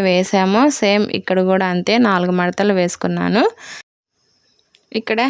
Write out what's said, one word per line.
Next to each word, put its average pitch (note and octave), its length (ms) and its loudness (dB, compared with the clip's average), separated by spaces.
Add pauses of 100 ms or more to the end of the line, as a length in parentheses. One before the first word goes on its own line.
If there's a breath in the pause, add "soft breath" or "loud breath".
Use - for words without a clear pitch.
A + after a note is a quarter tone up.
వేసామో F#3+ 680 2
సేమ్ G#3 420 0
ఇక్కడ F#3 340 -2
కూడా F#3+ 220 2
అంతే F3+ 300 -2
నాలుగు F#3 420 2
మడతలు F3+ 340 0
వేసుకున్నాను. F3 680 0 (1500 loud breath)
ఇక్కడ A3 280 -4 (100)